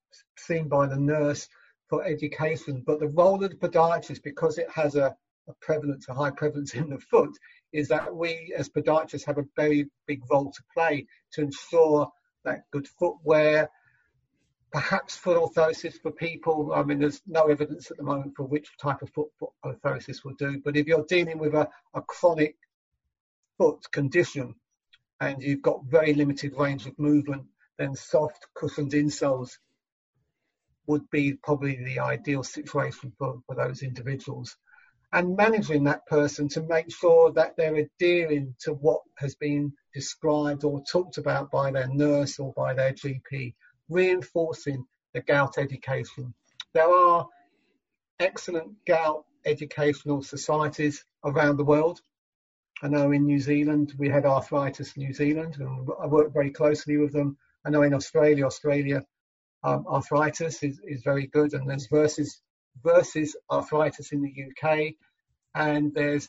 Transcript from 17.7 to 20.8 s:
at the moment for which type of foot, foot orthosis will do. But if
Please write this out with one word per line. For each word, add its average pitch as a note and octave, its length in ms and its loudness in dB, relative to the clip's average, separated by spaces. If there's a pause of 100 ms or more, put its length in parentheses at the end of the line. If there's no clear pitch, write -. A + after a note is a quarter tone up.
at - 60 -12
the D3 60 -12
moment C#3 340 -6
for C#3+ 80 -6
which C#3+ 240 -6 (120)
type C#3+ 220 -4
of - 80 -14
foot, D3+ 180 -6 (100)
foot - 120 -10 (140)
orthosis C3 600 -8
will C3 100 -14
do. C#3 300 -6
But D3 120 -2
if D3 100 2